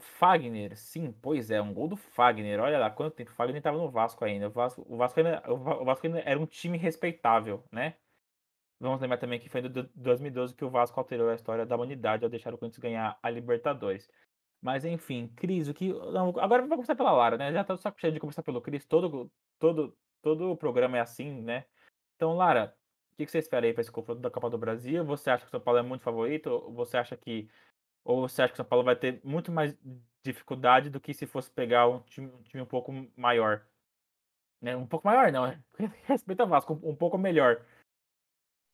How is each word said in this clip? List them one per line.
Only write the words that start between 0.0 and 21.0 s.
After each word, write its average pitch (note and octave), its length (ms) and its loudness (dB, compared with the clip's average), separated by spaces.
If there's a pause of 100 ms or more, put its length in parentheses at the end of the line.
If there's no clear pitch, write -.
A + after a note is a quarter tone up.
Fagner, A#2+ 720 2
sim, D#3 360 -10 (100)
pois B2+ 300 -2
é, G#2+ 100 2
um G#2 120 -6
gol A2+ 140 -4
do F#3+ 80 -6
Fagner. G#2+ 640 2
Olha C#3+ 180 2
lá, A2 120 2
quanto D3+ 260 -6
tempo - 160 -16
o - 20 -20
Fagner C3 280 -4
tava D3 160 -2
no E3 120 -4
Vasco A2+ 360 -2
ainda. G2+ 220 -2
O G#2 40 -6
Vasco, A#2+ 360 -4
o A#2 100 -10
Vasco B2 220 2
ainda, D#3+ 320 0
o B2 60 0
Va-, C3+ 240 -4
o C3 40 -6
Vasco C3 220 0
ainda E3 120 -2
era C#3+ 200 0
um D#3+ 60 -2
time E3+ 320 -6
respeitável, A#2 920 0
né? C#3 240 -6 (840)
Vamos C3 200 -2
lembrar B2+ 180 -2
também A#2+ 220 -6
que - 100 -16
foi B2+ 120 -4
em B2+ 80 -8
do-, B2+ 260 -8
dois B2 240 2
mil C#3+ 120 -8
e - 20 -14
doze B2 220 -4
que C#3+ 100 -8
o B2+ 40 -6
Vasco A#2+ 300 2
alterou A#2+ 300 0
a A2+ 60 0
história A2+ 300 -4
da A#2+ 100 -2
humanidade A#2 480 -2
ao A#2 60 -2
deixar A#2 240 -8
o A#2+ 40 -12
Corinthians A#2 240 -12
ganhar A2+ 400 -6
a - 80 -2
Libertadores. A#2 800 -2 (520)
Mas C3+ 240 -4
enfim, C#3+ 500 -6
Cris, E3+ 320 -2
o D3 60 -6
que, F#3 200 -4
não, F#3 360 -2 (100)
agora A#3+ 220 4
vamos D4 140 -2
começar B3 200 -2
pela A#3 160 2
Lara, A#2 260 6
né? C#3 160 -2
Já G3 100 0
tá F#3+ 120 -4
de F3 60 -12
saco - 180 -6
cheio D#3+ 140 0
de D3+ 60 -8
começar D#3 240 -8
pelo B2 180 -6
Cris, C#3+ 240 -8
todo, D#3 460 0 (280)
todo, D#3 360 2 (260)
todo D#3 300 0
o E3 60 -4
programa B2+ 400 2
é A#2+ 40 2